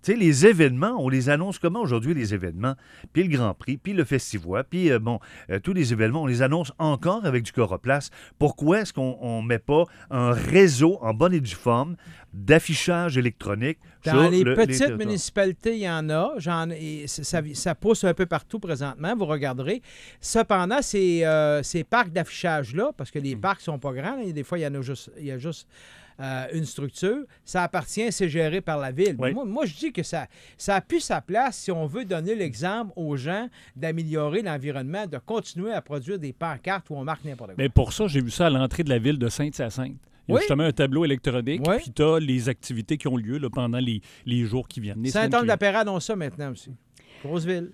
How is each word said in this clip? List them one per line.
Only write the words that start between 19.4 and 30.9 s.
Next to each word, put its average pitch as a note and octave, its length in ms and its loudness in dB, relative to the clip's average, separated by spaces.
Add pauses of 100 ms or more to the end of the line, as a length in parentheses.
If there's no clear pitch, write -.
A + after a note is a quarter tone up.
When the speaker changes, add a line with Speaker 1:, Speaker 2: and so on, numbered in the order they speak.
Speaker 2:
Cependant, G#3+ 600 2
ces, F3 440 2
euh, D3+ 380 4
ces D#3+ 200 -4
parcs A3+ 280 0
d'affichage-là, D#3+ 840 -2
parce C3 160 -12
que D3+ 80 -6
les C#3 160 -4
Speaker 1:
Mm. G#2 60 -8
Speaker 2:
parcs F#3+ 200 -2
sont D3 180 -6
pas C#3 140 -6
grands, D#3+ 240 -6
là, G#3 140 -6
des D3 120 -6
fois, F3 160 -6
il - 20 -4
y D3+ 60 -4
en C#3 80 -4
a C#3 60 -6
juste, B2+ 380 -10
il D3+ 60 -12
y C#3 60 -6
a C3 60 -8
juste D#3 300 -10 (520)
euh, C3 340 -6
une D#3+ 120 -4
structure, F#3+ 600 -4 (200)
ça F3+ 180 -2
appartient, G3+ 480 -4
c'est F3+ 180 0
géré D#3+ 320 0
par D#3+ 180 -4
la C3+ 120 -6
ville. E3+ 280 2
Speaker 3:
Oui. B2+ 140 0
Speaker 2:
Moi, B3+ 120 -4
moi, B3 200 -2
je D#3 100 -6
dis D4+ 160 -6
que E3+ 120 -6
ça, D3+ 240 -8 (300)
ça G3 180 0
a F#3 60 2
plus E4+ 200 -2